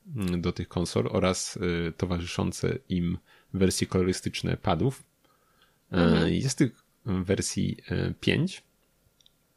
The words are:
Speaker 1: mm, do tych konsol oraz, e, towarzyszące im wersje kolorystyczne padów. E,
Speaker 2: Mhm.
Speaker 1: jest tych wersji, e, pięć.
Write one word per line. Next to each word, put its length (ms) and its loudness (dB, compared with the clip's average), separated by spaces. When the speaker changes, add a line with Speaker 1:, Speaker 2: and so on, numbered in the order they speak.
Speaker 1:
mm, 260 0
do 100 0
tych 160 -6
konsol 440 -2
oraz, 460 0
e, 40 -2
towarzyszące 840 -2
im 280 0
wersje 340 2
kolorystyczne 680 0
padów. 460 0
E, 40 -4
Speaker 2:
Mhm. 380 4
Speaker 1:
jest 240 0
tych 140 2
wersji, 720 0
e, 280 -2
pięć. 440 0